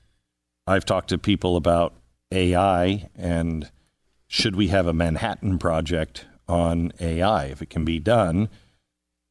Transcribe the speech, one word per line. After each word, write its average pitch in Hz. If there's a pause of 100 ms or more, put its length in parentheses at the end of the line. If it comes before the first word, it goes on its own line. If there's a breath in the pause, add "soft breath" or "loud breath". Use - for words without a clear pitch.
(720)
I've 95
talked 92
to 90
people 90
about 85 (400)
A 90
I 95
and 85 (560)
should 101
we 98
have 90
a 85
Manhattan 85
Project 80 (240)
on 85
A 82
I? 95
If 67
it 80
can 80
be 82
done, 101 (840 soft breath)